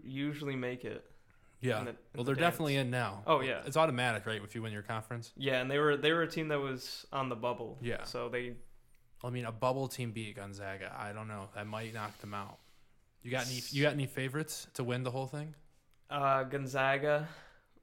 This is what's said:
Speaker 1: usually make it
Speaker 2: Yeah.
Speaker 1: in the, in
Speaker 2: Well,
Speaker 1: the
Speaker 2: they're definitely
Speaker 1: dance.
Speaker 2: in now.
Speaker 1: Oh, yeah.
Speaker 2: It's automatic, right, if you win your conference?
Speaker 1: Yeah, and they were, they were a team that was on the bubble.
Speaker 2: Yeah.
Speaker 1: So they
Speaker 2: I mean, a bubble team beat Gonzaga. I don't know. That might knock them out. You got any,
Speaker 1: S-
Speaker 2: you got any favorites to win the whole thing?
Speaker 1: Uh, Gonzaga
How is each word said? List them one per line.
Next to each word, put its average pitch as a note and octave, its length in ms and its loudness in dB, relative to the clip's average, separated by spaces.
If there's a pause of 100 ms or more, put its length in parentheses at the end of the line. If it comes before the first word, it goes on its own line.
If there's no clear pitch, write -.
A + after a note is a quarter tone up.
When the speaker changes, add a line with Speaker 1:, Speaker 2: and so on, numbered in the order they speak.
Speaker 1:
usually C#3+ 520 -2
make B2 300 -2
it - 200 -6 (560)
Speaker 2:
Yeah. A#2+ 180 2
Speaker 1:
in G#2+ 60 -4
the, A#2 60 -6
in A2+ 60 -12 (180)
Speaker 2:
Well, A#2+ 100 -4
Speaker 1:
the C#3 80 4
Speaker 2:
they're C#3 100 4
definitely D#3+ 320 4
Speaker 1:
dance. C3+ 100 4
Speaker 2:
in B2 60 0
now. G#2 360 0
Speaker 1:
Oh, D3+ 140 6
yeah. B2+ 240 0
Speaker 2:
It's D3 120 0
automatic, B2 480 4
right, G#2+ 180 -2
if - 120 -10
you A2+ 60 -4
win A2+ 120 -4
your G#2 100 -4
conference? A#2 540 -6
Speaker 1:
Yeah, C3 240 2
and B2+ 100 -2
they C#3+ 80 4
were, D3 180 6
they D3+ 140 6
were E3 120 6
a D#3+ 60 2
team D#3+ 200 -2
that D3 100 4
was C3+ 520 -4
on C3+ 180 0
the B2 60 -2
bubble. A#2+ 460 -2
Speaker 2:
Yeah. A#2 220 -2
Speaker 1:
So B2 260 -4
they B2 240 -2 (680)
Speaker 2:
I B2 60 -2
mean, B2 160 -2
a A2+ 60 -2
bubble B2+ 360 2
team B2 240 -4
beat G#2+ 240 -6
Gonzaga. G2 640 -8
I G#2 160 -4
don't G#2+ 140 -8
know. G2+ 280 -8
That G#2 120 -6
might A2 260 -6
knock G#2+ 260 -6
them G2+ 140 -10
out. G2+ 260 -8 (640)
You A#2+ 80 -6
got B2+ 160 0
any, B2+ 100 -4
Speaker 1:
S- A#2+ 160 -6
Speaker 2:
you C#3+ 80 2
got D3 120 6
any C#3+ 120 0
favorites C3+ 720 -4
to C3+ 80 -2
win B2 200 0
the B2+ 80 0
whole C3+ 160 -2
thing? D3+ 280 -8 (560)
Speaker 1:
Uh, C#3 320 4
Gonzaga C#3 840 2 (560)